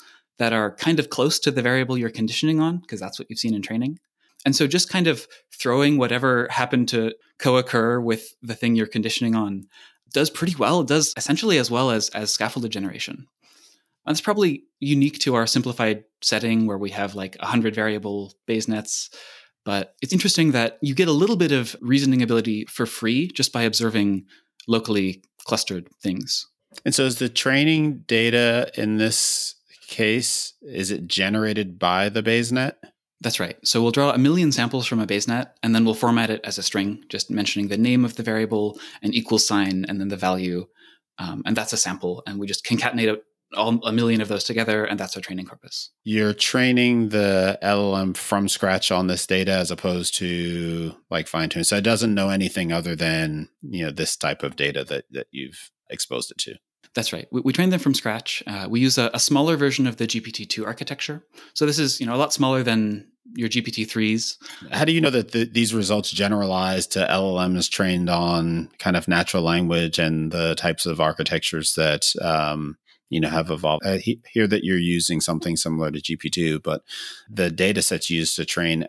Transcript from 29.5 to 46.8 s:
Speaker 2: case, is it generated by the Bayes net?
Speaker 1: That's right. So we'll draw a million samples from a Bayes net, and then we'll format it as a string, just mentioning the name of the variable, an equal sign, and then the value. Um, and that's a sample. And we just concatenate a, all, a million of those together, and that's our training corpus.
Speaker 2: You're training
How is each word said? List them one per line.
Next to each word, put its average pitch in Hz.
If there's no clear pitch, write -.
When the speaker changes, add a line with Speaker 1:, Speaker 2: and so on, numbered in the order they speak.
Speaker 2:
case, -
is 95
it 87
generated 101
by 92
the 107
Bayes 117
net? 127
Speaker 1:
That's 120
right. 87
So 117
we'll 117
draw 139
a 117
million 156
samples 120
from 117
a 110
Bayes 101
net, 120
and 113
then 113
we'll 110
format 117
it 110
as -
a 95
string, 104
just -
mentioning 101
the 101
name 123
of 113
the 117
variable, 110
an 107
equal 113
sign, 95
and 98
then 98
the 98
value. 92
Um, -
and 110
that's 110
a -
sample. 90
And 101
we 101
just 98
concatenate 117
a, 107
all, 113
a 110
million 113
of 101
those 101
together, 110
and 104
that's 95
our 92
training 92
corpus. -
Speaker 2:
You're 107
training 123